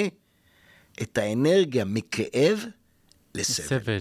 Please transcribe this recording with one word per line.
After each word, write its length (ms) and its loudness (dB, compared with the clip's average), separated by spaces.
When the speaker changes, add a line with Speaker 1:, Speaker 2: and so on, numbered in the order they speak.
Speaker 1:
את 160 -6
האנרגיה 640 2
מכאב 800 0
לסבל. 320 -4
Speaker 2:
סבל. 340 -2